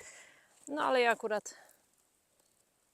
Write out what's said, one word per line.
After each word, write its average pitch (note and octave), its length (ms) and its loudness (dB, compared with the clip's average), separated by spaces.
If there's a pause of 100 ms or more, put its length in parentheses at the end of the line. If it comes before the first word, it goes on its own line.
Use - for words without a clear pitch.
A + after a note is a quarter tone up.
(680)
No D4 140 -4
ale C4 180 2
ja A#3+ 100 4
akurat G#3+ 440 -2 (1400)